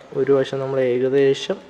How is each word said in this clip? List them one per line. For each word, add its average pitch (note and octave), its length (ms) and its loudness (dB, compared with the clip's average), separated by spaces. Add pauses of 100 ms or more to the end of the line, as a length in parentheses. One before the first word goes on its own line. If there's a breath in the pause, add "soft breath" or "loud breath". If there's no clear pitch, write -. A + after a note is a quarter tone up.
(220)
ഒരു C3 180 2
വശം C3+ 240 -4
നമ്മൾ C3+ 160 -4 (140)
ഏകദേശം C#3 680 0 (100)